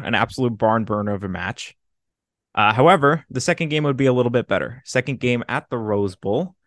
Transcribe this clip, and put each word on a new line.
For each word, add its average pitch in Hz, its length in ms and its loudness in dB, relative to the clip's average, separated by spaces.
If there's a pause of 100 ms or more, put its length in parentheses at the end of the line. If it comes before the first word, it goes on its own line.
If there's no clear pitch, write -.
an - 100 -2
absolute 113 440 0
barn 110 260 2
burner 104 300 -2
of 98 100 -8
a 98 40 -6
match. 90 460 -8 (800)
Uh, 107 200 4
however, 147 560 4
the 131 100 -4
second 165 300 -2
game 151 140 0
would 139 120 0
be 135 100 2
a 131 60 4
little 123 180 2
bit 120 160 0
better. 120 380 -4
Second 131 360 -4
game 123 280 0
at 131 220 -6
the 123 80 -4
Rose 104 380 -2
Bowl 135 380 -4 (120)